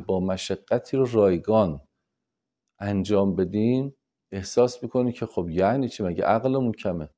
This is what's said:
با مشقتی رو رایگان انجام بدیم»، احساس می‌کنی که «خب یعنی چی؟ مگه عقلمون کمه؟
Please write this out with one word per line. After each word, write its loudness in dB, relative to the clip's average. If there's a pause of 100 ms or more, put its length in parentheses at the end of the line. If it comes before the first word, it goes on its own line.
با 0
مشقتی -4
رو 4
رایگان 2 (1000)
انجام 0
بدیم»، 0 (360)
احساس 0
می‌کنی -2
که -8
«خب -4
یعنی 2
چی؟ -8
مگه -2
عقلمون 2
کمه؟ -6